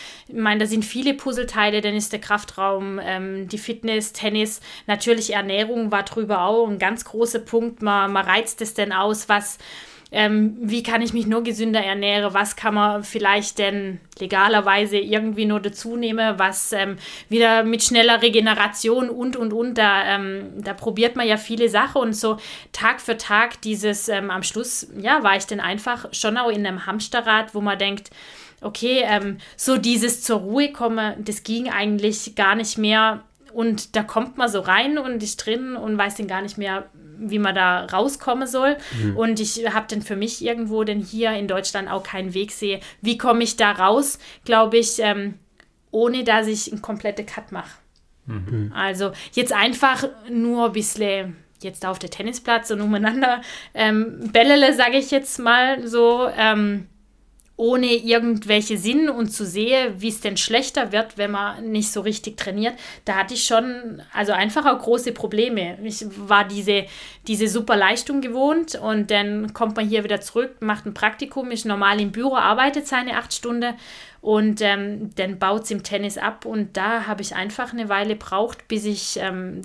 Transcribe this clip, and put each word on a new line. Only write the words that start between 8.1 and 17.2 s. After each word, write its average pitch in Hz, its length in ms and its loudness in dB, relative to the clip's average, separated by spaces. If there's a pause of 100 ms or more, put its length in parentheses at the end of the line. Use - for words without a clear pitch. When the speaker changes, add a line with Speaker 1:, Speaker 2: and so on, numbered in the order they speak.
Speaker 1:
man 190 120 2
reizt 208 380 0
es 214 100 -6
denn 202 200 -2
aus, 208 360 0
was 208 300 2 (580)
ähm, 214 440 4
wie 226 240 -2
kann 233 180 0
ich 220 100 -2
mich 233 140 -2
nur 226 160 0
gesünder 220 380 0
ernähren, 202 540 0
was 202 200 2
kann 214 200 -2
man 208 280 2
vielleicht 208 560 0
denn 196 400 -2 (220)
legalerweise 202 760 4
irgendwie 214 480 0
nur 208 140 2
dazu 208 380 -8
nehmen, 220 420 0
was, 190 340 2
ähm, 196 260 -2 (300)